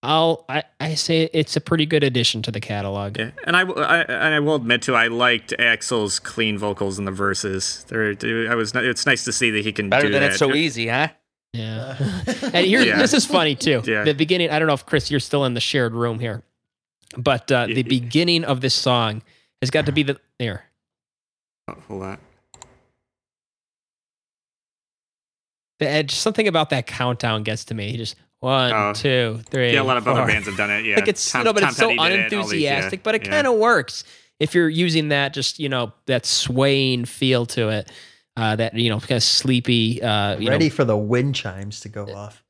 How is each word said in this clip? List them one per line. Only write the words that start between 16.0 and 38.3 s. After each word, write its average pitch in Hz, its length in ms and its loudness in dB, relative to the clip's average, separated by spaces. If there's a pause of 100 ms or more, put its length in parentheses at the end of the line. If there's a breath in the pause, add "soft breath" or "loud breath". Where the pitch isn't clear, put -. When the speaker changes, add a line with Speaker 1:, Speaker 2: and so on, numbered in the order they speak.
Speaker 1:
here, 117 240 -6 (760)
but, 127 340 0
uh, 123 160 4
the 113 100 -4
Speaker 2:
Yeah. 131 60 2
Speaker 1:
beginning 131 640 2
of 127 160 0
this 147 140 0
song 113 480 0 (400 soft breath)
has 127 80 -2
got 151 160 2
to 147 60 -2
be 147 100 2
the, 139 160 -2 (200)
here. 113 260 -6 (1040)
Speaker 2:
Oh, - 80 -14 (120)
hold 98 140 -10
on. 95 160 -10 (3500)
Speaker 1:
The 147 80 2
edge, 147 260 0
something 220 320 0
about 165 240 0
that 131 160 -2
countdown 120 560 -2
gets 107 240 -6
to - 80 -8
me. 107 160 -6
He 123 60 -6
just, 117 200 -8 (240 soft breath)
one, 127 320 0
Speaker 2:
Oh. 104 200 0
Speaker 1:
two, 117 480 0 (100)
three, 123 220 2
Speaker 2:
Yeah, 127 100 4
a - 20 0
lot 131 120 2
of 113 80 -2
Speaker 1:
four. 123 80 2
Speaker 2:
other 123 140 2
bands 107 200 2
have 98 100 -8
done 104 140 0
it, 104 140 0
yeah. 104 120 2
Speaker 1:
Like, - 120 2
it's, - 220 -2
Speaker 2:
Tom, - 140 0
Speaker 1:
no, 226 80 2
but 208 80 2
Speaker 2:
Tom 160 100 4
Speaker 1:
it's 117 80 -6
so 226 100 4
Speaker 2:
Petty - 100 0
did 185 340 2
it, 208 40 -2
all 190 100 -2
these, - 140 -2
yeah, 143 160 0
Speaker 1:
unenthusiastic, 190 260 -4
but 220 120 -2
it 214 100 -2
Speaker 2:
yeah. 202 80 -6
Speaker 1:
kinda 285 200 2
works 220 520 2 (340 loud breath)
if 151 160 -2
you're 175 140 4
using 160 400 2
that, 143 260 0
just, - 240 -4
you 147 100 -4
know, 123 240 -2 (140)
that 127 200 0
swaying 131 800 2
feel 127 400 0
to 113 240 -2
it, 104 200 -4 (460 loud breath)